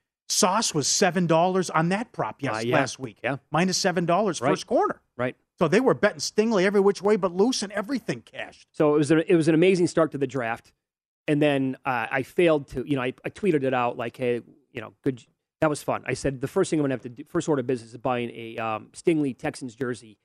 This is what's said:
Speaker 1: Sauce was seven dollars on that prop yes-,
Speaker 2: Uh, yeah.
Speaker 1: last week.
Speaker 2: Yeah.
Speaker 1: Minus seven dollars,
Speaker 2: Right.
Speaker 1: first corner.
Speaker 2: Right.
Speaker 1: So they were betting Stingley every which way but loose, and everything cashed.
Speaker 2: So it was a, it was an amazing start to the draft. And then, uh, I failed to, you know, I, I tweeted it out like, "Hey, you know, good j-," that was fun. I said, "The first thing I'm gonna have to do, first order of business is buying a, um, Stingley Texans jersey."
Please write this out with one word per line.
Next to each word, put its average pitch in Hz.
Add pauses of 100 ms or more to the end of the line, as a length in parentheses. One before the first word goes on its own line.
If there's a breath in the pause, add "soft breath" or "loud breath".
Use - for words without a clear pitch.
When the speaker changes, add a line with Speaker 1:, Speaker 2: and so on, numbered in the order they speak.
(300)
Speaker 1:
Sauce 208
was 143
seven 180
dollars 180
on 165
that 202
prop 113
yes-, 123
Speaker 2:
Uh, 117
yeah. 123
Speaker 1:
last 139
week. 120
Speaker 2:
Yeah. 131 (140)
Speaker 1:
Minus 175
seven 180
dollars, 175
Speaker 2:
Right. 123
Speaker 1:
first -
corner. 339 (160)
Speaker 2:
Right. 123 (240)
Speaker 1:
So 175
they 170
were 254
betting 165
Stingley 214
every 202
which 196
way 208
but 185
loose, 220
and 202
everything 202
cashed. -
Speaker 2:
So 151
it -
was 151
a, 160
it 180
was 156
an 165
amazing 175
start 160
to 143
the 139
draft. 120 (540)
And 147
then, 135
uh, 120
I 135
failed 160
to, 131
you 143
know, 131
I, 127 (100)
I 147
tweeted 156
it 131
out 123
like, 120
"Hey, 120 (320)
you 117
know, 107 (100)
good 135
j-," - (340)
that 156
was 147
fun. 113
I 127
said, 135
"The 135
first 190
thing 160
I'm 147
gonna 135
have 117
to 123
do, 123
first 170
order 143
of 123
business 117
is 123
buying 120
a, 117
um, 110
Stingley 151
Texans 131
jersey." 113